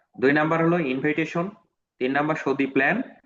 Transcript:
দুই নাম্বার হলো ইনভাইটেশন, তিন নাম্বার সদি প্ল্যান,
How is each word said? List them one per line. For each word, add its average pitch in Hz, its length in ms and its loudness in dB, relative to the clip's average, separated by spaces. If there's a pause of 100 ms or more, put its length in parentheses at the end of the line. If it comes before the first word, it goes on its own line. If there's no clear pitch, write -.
(200)
দুই 135 120 4
নাম্বার 160 320 2
হলো 170 140 2
ইনভাইটেশন, 151 680 -2 (500)
তিন 127 140 -2
নাম্বার 151 240 0
সদি 139 300 -2
প্ল্যান, 147 360 0 (240)